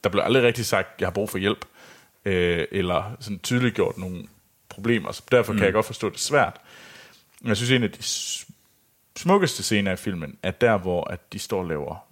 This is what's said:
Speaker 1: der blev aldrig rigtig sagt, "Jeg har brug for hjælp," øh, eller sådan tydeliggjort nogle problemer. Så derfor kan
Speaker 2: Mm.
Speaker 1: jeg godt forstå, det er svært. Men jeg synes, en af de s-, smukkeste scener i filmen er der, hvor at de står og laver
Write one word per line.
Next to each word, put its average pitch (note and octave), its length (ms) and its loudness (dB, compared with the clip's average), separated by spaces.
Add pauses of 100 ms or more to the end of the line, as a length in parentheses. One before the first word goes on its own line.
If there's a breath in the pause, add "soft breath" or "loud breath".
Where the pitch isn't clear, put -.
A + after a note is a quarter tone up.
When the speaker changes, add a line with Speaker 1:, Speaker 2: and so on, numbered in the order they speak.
Speaker 1:
der G2+ 60 4
blev G2 140 2
aldrig B2 180 4
rigtig A#2 240 2
sagt, - 340 -2
"Jeg F#2+ 60 0
har F#2 60 0
brug G2+ 180 -2
for G2 80 -4
hjælp," G2+ 260 -2 (600 loud breath)
øh, F2 480 2
eller F#2 480 -2
sådan G#2 180 -10
tydeliggjort B2 600 0
nogle F2+ 260 -8 (440)
problemer. A2+ 440 -2
Så - 180 -12
derfor A#2+ 220 4
kan A2 80 0
Speaker 2:
Mm. G#2 40 6
Speaker 1:
jeg F#2+ 80 4
godt G#2+ 140 2
forstå, - 220 -6
det - 60 -4
er - 40 -12
svært. - 420 0 (800 loud breath)
Men - 80 -6
jeg G#2 80 2
synes, A#2+ 140 -2
en B2 120 6
af G2+ 100 0
de - 100 -16
s-, - 440 -8 (720)
smukkeste F#3 460 2
scener G2 300 2
i F2+ 40 -2
filmen E2 460 -6
er F#2+ 80 0
der, A2+ 280 4
hvor F2+ 320 -2
at - 220 -12
de G#2 60 -10
står G2+ 220 -4
og F2+ 60 -6
laver D#2 460 -6